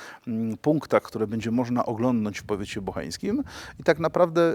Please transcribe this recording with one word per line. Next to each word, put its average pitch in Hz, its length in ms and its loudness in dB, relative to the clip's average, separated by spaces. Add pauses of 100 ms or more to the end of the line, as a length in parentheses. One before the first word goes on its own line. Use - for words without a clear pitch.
(300)
mm, 113 260 -2
punktach, 151 460 2
które 110 240 -4
będzie 110 240 -2
można 120 360 2
oglądnąć 113 540 0
w - 40 -12
powiecie 104 360 -4
bocheńskim. 95 640 -4 (360)
I - 20 -14
tak 156 160 4
naprawdę 165 560 4